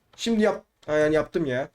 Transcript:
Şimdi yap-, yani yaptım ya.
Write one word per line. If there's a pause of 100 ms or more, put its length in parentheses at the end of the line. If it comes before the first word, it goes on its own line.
(160)
Şimdi
yap-, (240)
yani
yaptım
ya.